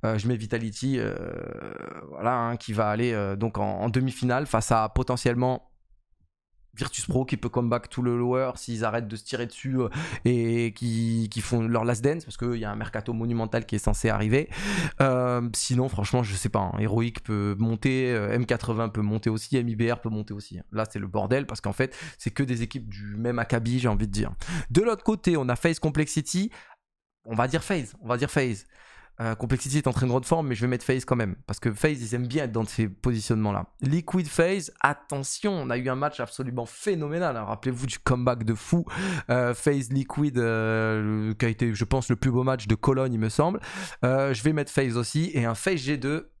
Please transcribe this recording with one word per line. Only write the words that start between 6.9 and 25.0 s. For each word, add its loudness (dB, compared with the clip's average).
Pro 2
qui -4
peut -4
comeback 0
tout -4
le 2
lower 2
s'ils -4
arrêtent 0
de -8
se -12
tirer -4
dessus, -2
euh, 2
et 4
qui, 0
qui -4
font 0
leur 2
last 0
dance 2
parce -14
qu'il -2
y -4
a -4
un -6
mercato -6
monumental 0
qui -6
est 0
censé 2
arriver. 4
Euh, 2
sinon 2
franchement 0
je -2
sais -2
pas, 2
hein, -2
Heroic 0
peut 0
monter, 2
euh, 0
M 2
quatre-vingts 0
peut -2
monter 0
aussi, -2
M 0
I -2
B 2
R -4
peut -4
monter -6
aussi. -12
Là -2
c'est -8
le -6
bordel 0
parce -8
qu'en -2
fait 0
c'est -2
que 0
des 0
équipes -6
du -8
même 0
acabit 2
j'ai 2
envie 4
de -4
dire. 0
De 6
l'autre 2